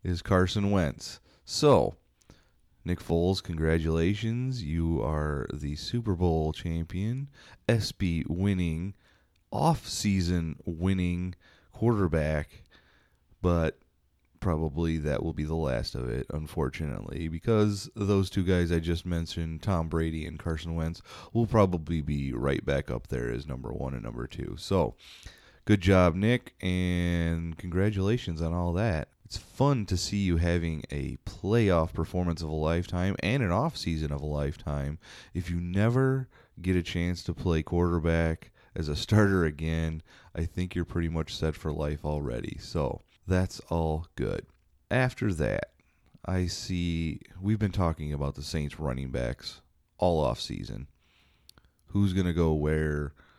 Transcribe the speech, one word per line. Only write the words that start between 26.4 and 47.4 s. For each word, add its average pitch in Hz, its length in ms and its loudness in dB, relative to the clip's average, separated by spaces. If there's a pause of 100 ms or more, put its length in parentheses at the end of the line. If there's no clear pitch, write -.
and 85 960 0
congratulations 95 840 0
on 82 120 0
all 87 200 0
that. 92 360 0 (160)
It's - 120 -10
fun 131 500 0
to 90 100 2
see 101 200 -2
you 92 200 4
having 85 540 0
a 67 340 -4
playoff 92 640 2
performance 85 520 -2
of 78 40 -4
a 76 60 -4
lifetime 87 680 0
and 127 200 0
an 92 100 0
off-season 85 600 -2
of 71 100 -4
a 76 40 -6
lifetime. 73 720 -4 (340)
If 85 160 -4
you 87 100 -2
never 120 680 0 (320)
get 92 160 2
a 87 60 2
chance 87 400 -2
to 85 100 -4
play 82 300 0
quarterback 82 880 2 (240)
as 78 120 -4
a 73 80 -2
starter 98 480 4
again, 80 600 -2 (320)
I 82 100 -2
think 90 300 -4
you're 87 100 0
pretty 85 240 -2
much 80 260 -2
set 78 200 -2
for 76 180 -4
life 76 320 -4
already. 73 560 -4
So, - 400 -4 (280)
that's 92 380 0
all 80 480 -2
good. 50 300 -4 (440)
After 120 440 0
that, 58 380 -2 (520)
I 90 220 0
see 85 720 -2 (220)